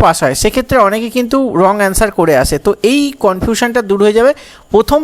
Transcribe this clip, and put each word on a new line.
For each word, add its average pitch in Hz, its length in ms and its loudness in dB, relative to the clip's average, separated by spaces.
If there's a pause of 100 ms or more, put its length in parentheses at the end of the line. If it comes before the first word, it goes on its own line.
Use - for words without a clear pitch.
পাস 165 200 2
হয়, 139 180 0
সেক্ষেত্রে 247 360 -2 (100)
অনেকে 220 300 -2
কিন্তু 247 200 -2 (240)
রং 190 200 4
অ্যান্সার 196 280 0 (100)
করে 160 140 2 (100)
আসে। 147 220 -2
তো 202 60 2 (200)
এই 285 100 0 (240)
কনফিউশনটা 226 640 -2
দূর 196 160 0
হয়ে 208 140 2
যাবে। 247 120 4 (420)
প্রথম 226 300 2